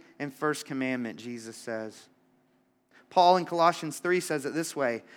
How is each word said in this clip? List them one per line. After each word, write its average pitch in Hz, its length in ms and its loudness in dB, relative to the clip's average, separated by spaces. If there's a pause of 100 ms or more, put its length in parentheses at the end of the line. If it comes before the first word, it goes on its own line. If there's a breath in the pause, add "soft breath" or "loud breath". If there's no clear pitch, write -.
(180 loud breath)
and 139 160 -8
first 151 320 -2
commandment, 127 520 -4
Jesus 113 380 -12
says. 110 520 -10 (1000 soft breath)
Paul 180 280 8
in 175 80 0
Colossians 165 540 2
three 180 220 0
says 151 260 -4
it 123 80 -6
this 160 200 -4
way, 120 280 -2 (140 loud breath)